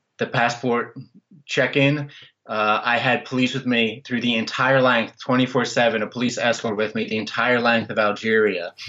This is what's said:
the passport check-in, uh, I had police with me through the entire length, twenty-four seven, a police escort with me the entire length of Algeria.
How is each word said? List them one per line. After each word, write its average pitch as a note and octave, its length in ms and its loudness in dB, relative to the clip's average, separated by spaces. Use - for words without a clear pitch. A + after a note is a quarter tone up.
the - 100 -2
passport A#2+ 720 -2
check-in, C#3+ 640 0
uh, G#2+ 360 0
I A#2+ 140 2
had A#2+ 300 0
police B2+ 260 0
with C3+ 140 -6
me A#2 400 0
through A#2+ 160 -4
the A#2+ 140 0
entire C3 440 2
length, A#2+ 400 2
twenty-four B2+ 460 0
seven, A2+ 360 2
a G#2+ 40 -2
police A#2 320 -4
escort A2+ 400 0
with G#2+ 160 -2
me A2 120 -4
the A2 120 -4
entire A#2 420 0
length A#2 300 2
of G#2+ 80 -4
Algeria. G#2 720 0